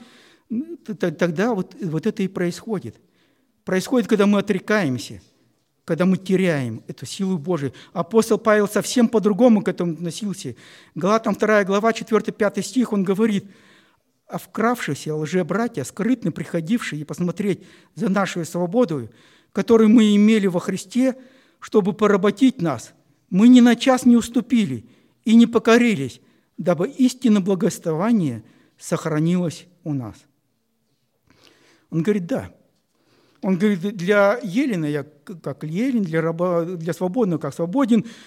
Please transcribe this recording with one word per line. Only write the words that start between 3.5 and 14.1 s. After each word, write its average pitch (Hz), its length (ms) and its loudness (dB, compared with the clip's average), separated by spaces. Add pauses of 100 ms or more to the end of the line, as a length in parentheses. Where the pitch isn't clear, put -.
Происходит, 185 440 0
когда 202 180 2
мы 202 120 4
отрекаемся, 190 800 -4 (640)
когда 175 220 0
мы 185 100 4
теряем 170 680 -2
эту 147 200 -14
силу 190 320 -4
Божию. 143 340 -4 (200)
Апостол 214 460 0
Павел 214 300 2
совсем 226 400 0
по-другому 208 540 4
к - 60 -6
этому 175 260 -2
относился. 165 600 -8 (400)
Галатам 214 400 0
вторая 214 300 2
глава, 202 280 0
четвёртый, 220 380 -2
пятый 202 320 -2
стих, 240 300 -2
он 202 100 0
говорит: 196 440 0 (800)